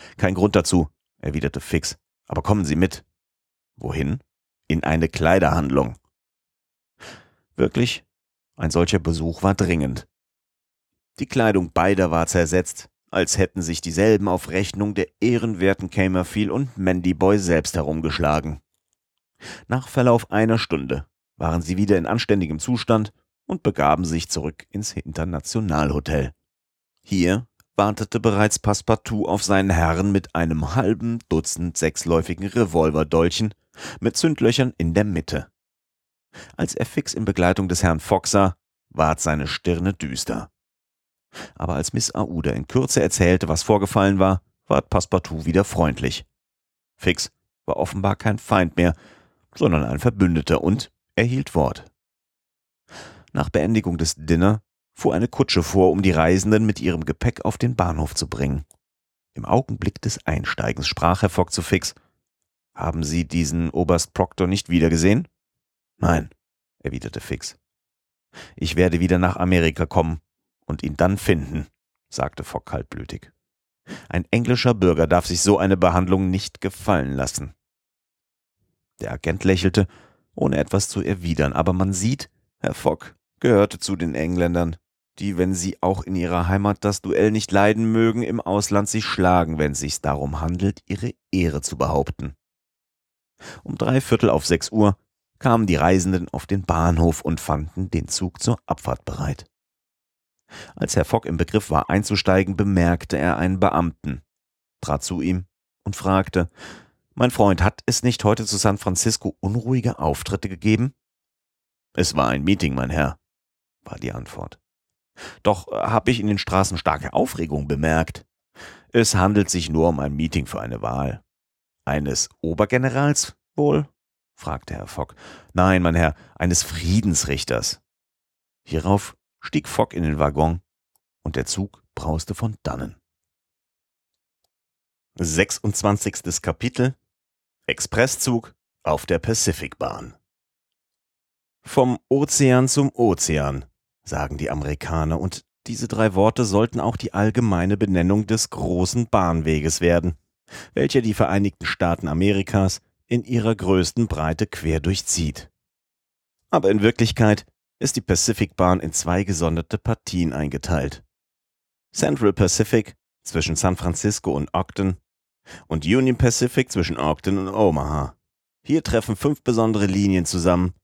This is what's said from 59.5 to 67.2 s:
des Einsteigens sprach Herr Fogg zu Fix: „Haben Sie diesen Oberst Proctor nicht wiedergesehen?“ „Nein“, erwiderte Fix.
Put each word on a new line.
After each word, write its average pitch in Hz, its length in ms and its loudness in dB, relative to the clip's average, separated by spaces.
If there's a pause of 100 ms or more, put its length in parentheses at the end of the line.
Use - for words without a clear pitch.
des - 260 -6
Einsteigens - 600 -4
sprach 87 360 0
Herr 95 60 2
Fogg - 220 0
zu 87 120 -4
Fix: - 320 -2 (800)
„Haben 80 280 -4
Sie 76 240 -2
diesen 82 440 -2
Oberst 85 420 0
Proctor 95 320 -2
nicht 95 240 -2
wiedergesehen?“ 85 580 4 (720)
„Nein“, 82 320 0 (520)
erwiderte - 380 -10
Fix. - 380 -12 (1000)